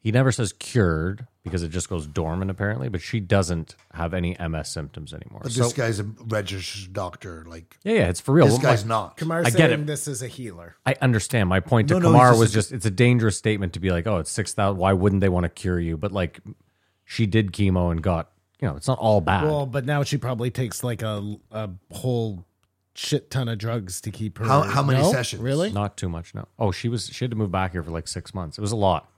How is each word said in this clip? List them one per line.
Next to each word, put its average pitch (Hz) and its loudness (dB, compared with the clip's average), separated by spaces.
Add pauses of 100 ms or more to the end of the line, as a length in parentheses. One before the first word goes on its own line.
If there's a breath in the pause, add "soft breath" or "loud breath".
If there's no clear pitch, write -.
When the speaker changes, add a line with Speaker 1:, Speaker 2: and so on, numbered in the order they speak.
Speaker 1:
he 110 -2
never 131 4
says 107 -2
cured 92 0 (180)
because 85 -4
it 85 -6
just 85 -6
goes 80 -6
dormant 85 -4
apparently, 104 -4
but 95 -6
she - -4
doesn't 90 0 (200)
have 82 -4
any 90 -4
M 80 -6
S - -8
symptoms 73 -12
anymore. - -16
Speaker 2:
But 123 -6
Speaker 1:
So 123 2
Speaker 2:
this 120 0
guy's 113 -2
a 101 -4
registered 101 -8
doctor. 90 -10
Like, 82 -20
Speaker 1:
Yeah, 214 0
yeah, 135 4
it's 87 -2
for - -2
real. 139 8
Speaker 2:
this 107 8
Speaker 1:
Well, 127 2
Speaker 2:
guy's 117 4
Speaker 1:
my 110 -6
Speaker 2:
not. 104 -4
Speaker 3:
Kamar's 165 -2
Speaker 1:
I 120 4
get 156 6
Speaker 3:
saying 120 0
Speaker 1:
it. 151 -6
Speaker 3:
this 151 -6
is 127 -6
a 123 -8
healer. 87 -14 (100)
Speaker 1:
I 135 0
understand. 113 2
My 92 4
point 117 2
to 147 4
Speaker 2:
No, 185 2
no, 175 4
Speaker 1:
Kamar 123 10
Speaker 2:
he's 113 8
Speaker 1:
was 113 6
Speaker 2:
just 107 0
a - -12
Speaker 1:
just, - -6
it's 98 -4
a 107 2
dangerous 113 4
statement 98 -2
to 85 -6
be 92 0
like, 85 0
"Oh, 107 0
it's 78 -6
six - -6
thousand. 98 0
Why 95 4
wouldn't 95 4
they 95 4
wanna 90 0
cure 90 -4
you?" 82 -2
But, 92 -4
like, 92 -4 (640)
she - 0
did 101 2
chemo 92 2
and 82 -2
got, 82 -2 (300)
you - -2
know, 69 -6
it's - -8
not 131 0
all 107 4
bad. 92 2
Speaker 3:
Well, 147 0
but 131 -6
now 143 0
she 147 -4
probably 120 -4
takes, 123 -6
like, 117 -4
a, 104 -6 (140)
a 107 -8 (200)
whole 113 -4 (500)
shit - -4
ton 127 -4
of 113 -4
drugs 107 -6
to 107 -8
keep 107 -8
her. 113 -4
Speaker 2:
How, 135 6
how 135 0
many 131 4
Speaker 3:
No? 175 6
Speaker 2:
sessions? 117 -2
Speaker 3:
Really? 151 -2
Speaker 1:
Not 101 -4
too 92 -6
much, 85 -8
no. 101 -12 (140)
Oh, 110 2
she - -4
was, 113 -4
she - -8
had 120 -4
to 113 -6
move 107 0
back 92 0
here 87 -4
for, 78 -8
like, 82 -6
six - -10
months. 85 -8
It - -10
was 104 -4
a 117 -4
lot. 92 2